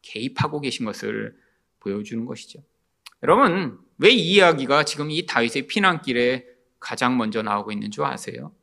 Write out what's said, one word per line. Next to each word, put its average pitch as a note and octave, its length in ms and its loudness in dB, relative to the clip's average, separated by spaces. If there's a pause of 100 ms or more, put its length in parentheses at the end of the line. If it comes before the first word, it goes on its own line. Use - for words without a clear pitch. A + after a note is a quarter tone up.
개입하고 C#3+ 580 -4
계신 B2 240 -6
것을 A2 500 -8 (460)
보여주는 G#2 460 -6
것이죠. - 340 -14 (640)
여러분, F3+ 560 2 (180)
왜 F3+ 120 8
이 F#3 220 4
이야기가 D3+ 500 6
지금 D3 300 -4
이 D#3 140 -4
다윗의 B2 420 -2
피난길에 C3 760 0 (360)
가장 B2 360 -2
먼저 A2 260 -2
나오고 G#2 280 -2
있는 G#2 220 -8
줄 D3 120 -4
아세요? - 480 -8 (100)